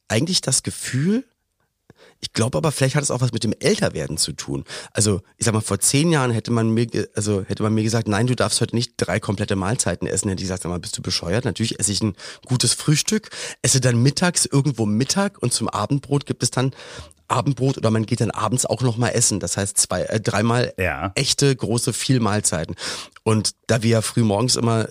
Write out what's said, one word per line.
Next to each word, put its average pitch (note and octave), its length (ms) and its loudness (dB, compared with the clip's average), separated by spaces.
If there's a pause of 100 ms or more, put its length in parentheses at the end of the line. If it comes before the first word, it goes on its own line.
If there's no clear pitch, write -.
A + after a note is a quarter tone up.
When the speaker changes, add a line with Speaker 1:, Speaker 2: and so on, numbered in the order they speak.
Speaker 1:
eigentlich D3 320 0
das - 200 0
Gefühl, E3+ 600 -2 (1000)
ich - 120 -10
glaub A2+ 220 0
aber, D#3 160 2
vielleicht C3+ 240 0
hat C#3+ 80 2
es - 80 -2
auch A#2+ 100 0
was B2 120 0
mit A2+ 100 -4
dem A2 160 0
Älterwerden E2 580 0
zu - 160 -2
tun. C#2 300 -6 (300)
Also, G2+ 280 2 (160)
ich - 80 -2
sag A2 80 2
mal, G#2+ 80 2
vor G2+ 180 -2
zehn D#3 320 4
Jahren C3 200 2
hätte A#2 200 -2
man A2+ 180 2
mir A2+ 160 2
ge-, G#2+ 300 -4
also G2+ 300 0
hätte - 160 -4
man G#2+ 120 2
mir A2 100 2
gesagt, A2+ 240 0
„Nein, G#2+ 200 2
du B2 80 2
darfst - 260 0
heute A2+ 140 -2
nicht A#2+ 220 -2
drei G2+ 220 0
komplette G2+ 360 -2
Mahlzeiten F#2 520 -2
essen.“ - 220 -2
Hätte F#2 120 -2
ich F#2+ 40 -4
gesagt, F#2 180 -4
„Sag E2 60 -6
mal, F2 100 -4
bist - 180 -10
du - 40 -8
bescheuert?“ F2+ 440 -2
Natürlich A2 340 -2
esse - 120 0
ich F#2+ 100 0
ein G#2+ 140 2 (300)
gutes B2+ 280 2
Frühstück, - 560 0 (320)
esse - 200 2
dann A#2+ 200 4
mittags D3 440 2
irgendwo C3+ 400 2
Mittag C3+ 560 0
und B2 120 0
zum A2+ 140 -2
Abendbrot C#3 580 -2
gibt - 180 -4
es B2+ 80 0
dann C3+ 220 0 (540)
Abendbrot C3 500 0
oder A2+ 140 2
man A2 140 2
geht A#2 160 -2
dann G#2+ 100 0
abends A2 340 -2
auch A2+ 160 -2
noch A#2+ 160 0
mal A#2+ 120 2
essen. A2 300 2
Das - 180 -4
heißt, G2+ 200 -2
zwei, - 260 0
äh, - 180 -2
dreimal A#2 560 0
Speaker 2:
Ja. F2 380 -2
Speaker 1:
echte C3+ 400 2
große A#2 380 -2
Vielmahlzeiten. G#2 840 0 (480)
Und A2 280 2 (160)
da A2+ 160 2
wir A2+ 60 4
ja A2+ 120 4
früh - 220 -2
morgens A2 320 2
immer A2+ 360 0